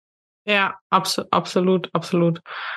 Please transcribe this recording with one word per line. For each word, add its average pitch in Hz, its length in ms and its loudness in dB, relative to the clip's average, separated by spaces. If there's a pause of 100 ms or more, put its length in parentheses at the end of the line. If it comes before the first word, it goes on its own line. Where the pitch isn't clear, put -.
(480)
Ja, 202 280 0 (160)
abso-, - 400 0
absolut, 180 640 0
absolut. 170 460 2 (380)